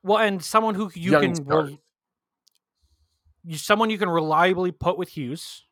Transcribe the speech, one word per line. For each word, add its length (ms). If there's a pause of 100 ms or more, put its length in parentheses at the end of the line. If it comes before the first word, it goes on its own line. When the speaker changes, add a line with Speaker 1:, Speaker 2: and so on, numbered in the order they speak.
Speaker 1:
Well, 160
and 260
someone 320
who 180
you 180
Speaker 2:
Young 100
Speaker 1:
can 120
Speaker 2:
stars. 360
Speaker 1:
rel-, 80 (1600)
you, 140
someone 340
you 80
can 120
reliably 600
put 260
with 120
Hughes 640